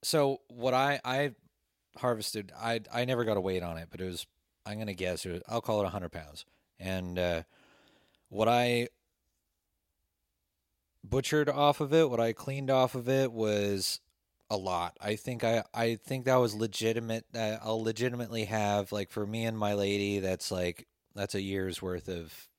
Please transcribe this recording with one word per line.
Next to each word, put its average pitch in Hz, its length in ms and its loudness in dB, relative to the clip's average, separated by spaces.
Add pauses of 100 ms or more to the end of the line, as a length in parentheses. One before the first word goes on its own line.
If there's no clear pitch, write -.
so 139 460 2
what 123 260 0
I, 139 300 2
I 131 300 0 (600)
harvested, 107 600 -2
I, 117 240 -2 (120)
I 120 120 0
never 123 200 0
got 110 120 2
a 98 40 2
weight 92 220 0
on 85 160 -6
it, 82 120 -12
but - 100 -12
it 92 60 -6
was, 90 200 -8 (380)
I'm 107 140 -8
gonna 107 160 -6
guess, 90 320 -4
it 92 60 -6
was, 87 160 -8
I'll 113 120 -2
call 107 220 0
it 98 40 2
a 90 40 -2
hundred 90 220 -6
pounds. 76 340 -14 (320)
And, 92 400 -4
uh, 87 240 2 (840)
what 107 200 2
I 120 400 2 (2250)
butchered 135 440 2
off 147 320 4
of 143 120 0
it, 160 180 6
what 117 100 0
I 117 120 2
cleaned 135 380 -4
off 131 240 6
of 123 140 -4
it 135 240 4
was 104 680 0 (500)
a 107 60 0
lot. 90 440 -2
I 104 160 -2
think 120 280 -6
I, 113 280 2
I 117 240 0
think 127 300 -6
that 131 100 6
was 120 180 4
legitimate, 113 680 -2 (100)
uh, 110 280 -2
I'll 113 200 0
legitimately 113 640 -2
have, 104 480 0
like, 104 180 -2
for 104 160 -4
me 113 180 -4
and 113 140 -2
my 104 160 0
lady, 101 440 2
that's, 92 320 -2
like, 90 360 -4 (280)
that's 98 200 -6
a 101 60 0
year's 95 420 -4
worth 92 260 -6
of 85 400 -10 (100)